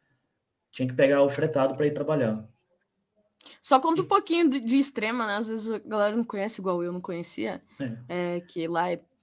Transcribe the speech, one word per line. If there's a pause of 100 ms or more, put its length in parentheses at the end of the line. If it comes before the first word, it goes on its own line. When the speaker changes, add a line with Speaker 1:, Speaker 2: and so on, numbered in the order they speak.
(720)
Speaker 1:
tinha
que
pegar
o
fretado
pra
ir
trabalhar. (1160)
Speaker 2:
Só
conta
um
Speaker 1:
E
Speaker 2:
pouquinho
de,
de
Extrema,
né?
Às
vezes
a
galera
não
conhece,
igual
eu
não
conhecia, (180)
Speaker 1:
É.
Speaker 2:
é,
que
lá
é... (220)